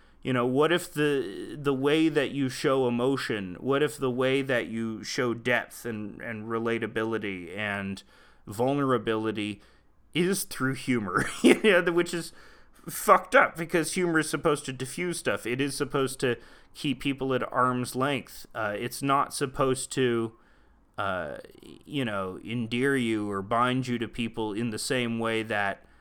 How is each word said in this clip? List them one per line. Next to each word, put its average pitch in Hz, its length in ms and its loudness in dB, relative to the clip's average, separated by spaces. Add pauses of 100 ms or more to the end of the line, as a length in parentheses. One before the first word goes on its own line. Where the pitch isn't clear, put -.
(240)
You 127 100 -2
know, 123 120 2
what 143 260 4
if 170 200 0
the, 117 640 -2
the 143 160 2
way 147 360 4
that 139 220 0
you 135 180 0
show 135 380 2
emotion, 120 720 0
what 139 240 2
if 147 140 0
the 131 140 0
way 131 300 2
that 123 260 0
you 113 360 -4
show 123 300 0
depth 117 520 -2
and, 107 360 -8
and 107 260 -8
relatability 110 1080 -2
and 98 480 -4 (440)
vulnerability 110 1160 0 (540)
is 180 300 0
through 131 280 -2
humor, 117 520 0 (100)
<laughs> - 80 -12
you - 180 8
know, 180 300 6
which 170 220 2
is 170 180 -8 (580)
fucked - 460 4
up - 220 6
because 160 360 0
humor 170 260 2
is 151 100 0
supposed 147 360 0
to 135 80 -6
diffuse 160 460 -4
stuff. 104 260 -2
It 123 140 0
is 139 160 0
supposed 135 460 -2
to 123 160 2 (360)
keep 131 260 -2
people 135 340 -2
at - 180 0
arm's 123 440 2
length. 131 600 -2
Uh, 104 220 -2
it's 117 240 -6
not 139 320 2
supposed 131 600 0
to, 117 400 0 (640)
uh, 90 400 -4 (480)
you 135 200 -2
know, 95 400 -4
endear 120 500 0
you 110 340 0
or 98 120 -2
bind 123 460 0
you 120 120 -2
to 110 80 -4
people 113 460 -4
in 117 160 -4
the 107 100 -6
same 120 400 -2
way 113 240 0
that 104 400 -2 (160)